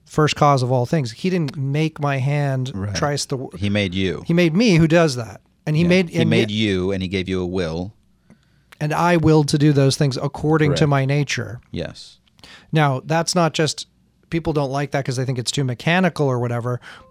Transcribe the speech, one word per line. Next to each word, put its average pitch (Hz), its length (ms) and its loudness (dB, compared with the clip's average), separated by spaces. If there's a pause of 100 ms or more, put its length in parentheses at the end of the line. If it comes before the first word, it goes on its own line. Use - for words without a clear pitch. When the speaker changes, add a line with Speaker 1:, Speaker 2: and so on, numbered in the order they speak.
Speaker 1:
first - 320 0
cause 143 260 4
of 123 80 -2
all 123 140 0
things. 135 260 -2
He 185 180 -4
didn't 175 280 -2
make 147 420 -2
my 143 180 -2
hand 135 560 -2
Speaker 2:
Right. 98 220 -6
Speaker 1:
trace 143 300 -4
the 139 120 -6
w- 127 200 -10
Speaker 2:
He 101 120 -2
made 101 240 0
you. 92 320 -2
Speaker 1:
He 170 80 0
made 170 220 2
me 208 220 4
who 165 100 6
does 160 300 4
that. 110 240 -12 (240)
And 151 100 -2
he 165 80 2
Speaker 2:
Yeah. 175 60 2
Speaker 1:
made, 180 200 2
Speaker 2:
He 165 100 -4
Speaker 1:
and 160 100 2
Speaker 2:
made 113 200 2
Speaker 1:
yet 107 80 -4
Speaker 2:
you, 98 340 0
and 95 120 -4
he 90 60 -4
gave 92 180 -2
you 92 140 -2
a 90 40 -4
will. 90 480 -4 (840)
Speaker 1:
And 151 140 -4
I 170 240 2
willed 156 320 4
to 156 80 2
do 147 160 4
those 135 240 2
things 139 200 0
according 151 540 0
to 139 80 0
Speaker 2:
Correct. 147 100 2
Speaker 1:
my 139 160 2
nature. 123 540 -4 (120)
Speaker 2:
Yes. - 460 -12 (540)
Speaker 1:
Now, 143 340 2
that's 160 300 -2
not 165 180 2
just, - 320 -4 (460)
people 165 220 -2
don't 139 180 -2
like 139 200 -4
that 139 140 -2
'cause 127 120 -6
they 131 80 -2
think 127 120 -4
it's 123 140 -6
too 147 120 -2
mechanical 160 600 0
or 127 140 0
whatever, 120 420 -4 (300)